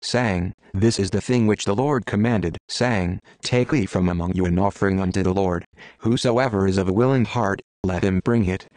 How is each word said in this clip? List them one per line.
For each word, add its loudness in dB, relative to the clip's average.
saying, -2
This 2
is -2
the -2
thing 2
which 0
the 0
Lord 0
commanded, 0
saying, -2
Take 0
ye 0
from 0
among -2
you 0
an 2
offering 0
unto -2
the 2
Lord. 0
Whosoever 0
is 2
of 2
a 0
willing 2
heart, -2
let -2
him 2
bring 2
it, -4